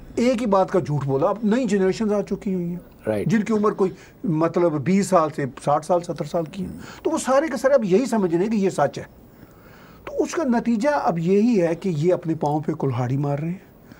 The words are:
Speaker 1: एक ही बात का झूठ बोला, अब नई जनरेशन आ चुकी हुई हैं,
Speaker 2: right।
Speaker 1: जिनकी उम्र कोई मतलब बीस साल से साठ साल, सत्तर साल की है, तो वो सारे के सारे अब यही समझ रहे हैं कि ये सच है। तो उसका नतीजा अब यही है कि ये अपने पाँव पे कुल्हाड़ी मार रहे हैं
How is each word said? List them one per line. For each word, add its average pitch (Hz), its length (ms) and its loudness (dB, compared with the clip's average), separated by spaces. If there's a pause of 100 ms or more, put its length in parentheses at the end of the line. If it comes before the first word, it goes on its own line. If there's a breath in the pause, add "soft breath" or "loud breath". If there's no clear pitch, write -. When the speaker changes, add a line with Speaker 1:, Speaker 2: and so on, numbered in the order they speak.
(200 loud breath)
Speaker 1:
एक 240 200 2
ही 247 60 -4
बात 190 260 2
का 190 80 2
झूठ 139 240 -2
बोला, 139 240 0
अब 202 160 -2
नई 233 220 2
जनरेशन 190 460 0
आ 208 100 0
चुकी 196 320 -6
हुई 180 100 -4
हैं, 175 180 -8 (260)
Speaker 2:
right। 107 200 -2
Speaker 1:
जिनकी 220 260 0
उम्र 208 180 2
कोई 190 240 -2 (300 loud breath)
मतलब 165 560 0
बीस 190 280 0
साल 165 200 4
से 143 160 -6
साठ 147 380 -2
साल, 175 180 0
सत्तर 165 240 -8
साल 165 200 -4
की 185 180 -10
है, 180 60 -8 (340 loud breath)
तो 349 60 -2
वो 311 80 0
सारे 269 320 2
के 262 80 -6
सारे 269 180 4
अब 233 100 2
यही 196 200 4
समझ 202 260 0
रहे 170 100 2
हैं 220 100 0
कि 226 60 2
ये 190 120 2
सच 143 300 0
है। - 100 -12 (960 loud breath)
तो 554 160 -2
उसका 320 200 -2
नतीजा 233 480 0
अब 175 280 0
यही 202 360 4
है 170 200 2
कि 190 140 -4
ये 165 220 2
अपने 160 240 0
पाँव 151 260 0
पे 156 120 -2
कुल्हाड़ी 131 440 -2
मार 143 220 -2
रहे 160 100 -4
हैं 185 160 -10 (340 loud breath)